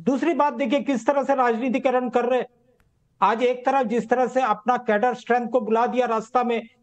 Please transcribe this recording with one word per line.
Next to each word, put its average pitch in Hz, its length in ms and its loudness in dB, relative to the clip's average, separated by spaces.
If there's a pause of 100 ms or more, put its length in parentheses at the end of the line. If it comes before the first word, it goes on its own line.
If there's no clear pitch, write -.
दूसरी 277 320 0
बात 285 200 0
देखिए, 269 280 -2
किस 277 260 -2
तरह 285 160 0
से 277 120 0
राजनीतिकरण 254 760 0
कर 240 160 0
रहे 247 140 0
हैं। 214 80 -4 (720)
आज 220 220 2
एक 247 220 0
तरफ 269 200 2
जिस 226 240 -2
तरह 247 180 2
से 247 140 0
अपना 247 360 0
कैडर 233 360 0
स्ट्रेंथ 233 360 -2
को 247 120 2
बुला 220 260 0
दिया 240 180 0
रास्ता 226 380 -2
में, 226 240 -2 (160)